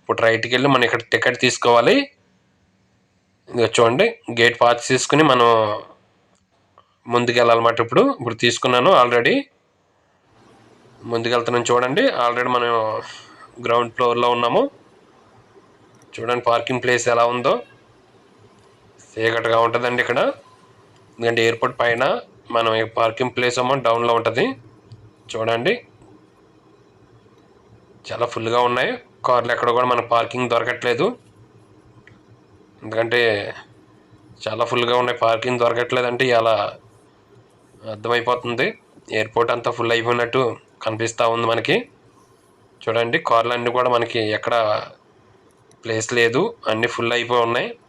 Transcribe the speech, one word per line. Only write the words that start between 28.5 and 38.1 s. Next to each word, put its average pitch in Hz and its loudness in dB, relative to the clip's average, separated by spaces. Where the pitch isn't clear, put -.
ఉన్నాయి 127 -2
కార్లు, 120 2
ఎక్కడ 120 -2
కూడా 123 2
మన 120 0
పార్కింగ్ 117 -2
దొరకట్లేదు, 120 0
ఎందుకంటే 113 0
చాలా 110 -4
ఫుల్గా 120 0
ఉన్నాయి. 123 -2
పార్కింగ్ 117 0
దొరకట్లేదు 120 0
అంటే 123 -2
ఇలా 113 2
అర్థమైపోతుంది, 120 -2